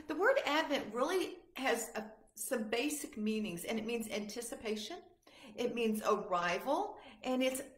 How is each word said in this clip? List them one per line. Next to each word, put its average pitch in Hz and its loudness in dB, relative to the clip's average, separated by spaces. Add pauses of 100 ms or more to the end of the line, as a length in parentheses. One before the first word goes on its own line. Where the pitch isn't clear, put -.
The 311 -2
word 494 6
Advent 285 2
really 311 0 (160)
has 233 0
a, 214 -4 (300)
some 226 -2
basic 294 -2
meanings, 214 -2
and 226 -2
it 220 -4
means 226 -2
anticipation. 220 -4 (560)
It 233 -2
means 226 2
arrival, 202 2 (240)
and 254 2
it's 262 2 (160)